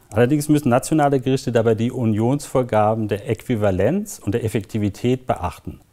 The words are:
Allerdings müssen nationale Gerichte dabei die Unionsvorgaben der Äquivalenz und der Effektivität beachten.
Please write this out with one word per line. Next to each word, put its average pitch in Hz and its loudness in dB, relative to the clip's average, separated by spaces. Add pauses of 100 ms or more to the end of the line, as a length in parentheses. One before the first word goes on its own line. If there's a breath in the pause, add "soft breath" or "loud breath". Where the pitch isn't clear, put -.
(120)
Allerdings 143 2
müssen 139 2
nationale 139 2
Gerichte 131 -2
dabei 113 4
die 117 -2
Unionsvorgaben 113 0
der 101 -4
Äquivalenz 107 0
und 101 -4
der 113 -2
Effektivität 113 -2
beachten. - -6 (140)